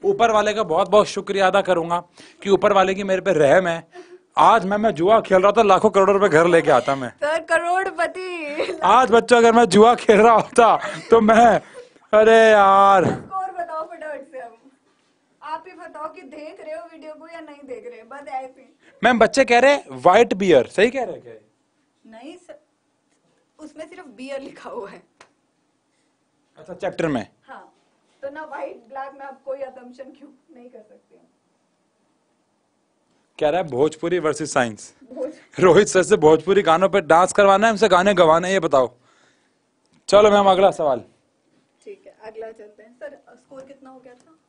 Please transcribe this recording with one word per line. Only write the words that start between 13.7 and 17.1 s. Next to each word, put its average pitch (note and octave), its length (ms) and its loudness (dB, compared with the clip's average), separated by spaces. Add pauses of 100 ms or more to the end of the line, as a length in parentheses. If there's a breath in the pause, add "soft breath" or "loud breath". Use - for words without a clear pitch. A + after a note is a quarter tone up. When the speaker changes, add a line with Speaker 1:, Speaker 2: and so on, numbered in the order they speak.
Speaker 2:
फटाफट D4+ 420 -18
से C4 80 -18
अब। A3+ 180 -20 (840)
आप D#4+ 260 -14
ही F4+ 60 -20
बताओ D#4 380 -16
कि F4+ 100 -20
देख D4+ 380 -20
रहे D#4 140 -16
हो E4+ 100 -16
वीडियो D#4 300 -20